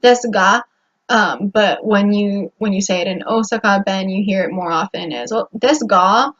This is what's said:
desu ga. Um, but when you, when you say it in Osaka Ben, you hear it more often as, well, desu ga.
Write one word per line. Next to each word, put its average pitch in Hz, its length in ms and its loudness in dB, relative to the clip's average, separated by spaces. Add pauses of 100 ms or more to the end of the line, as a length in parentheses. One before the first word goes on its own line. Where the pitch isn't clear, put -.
desu 240 280 4
ga. 202 300 2 (480)
Um, 208 380 0
but 202 380 0
when 202 260 2
you, 202 460 -2
when 208 160 -2
you 190 80 -2
say 185 200 -2
it 175 60 -4
in - 180 -6
Osaka 214 600 0
Ben, 190 240 -4
you 190 140 -2
hear 190 200 0
it - 80 -2
more 180 200 -6
often 170 420 -4
as, 123 180 -8
well, 220 260 -4
desu 254 300 0
ga. 202 520 4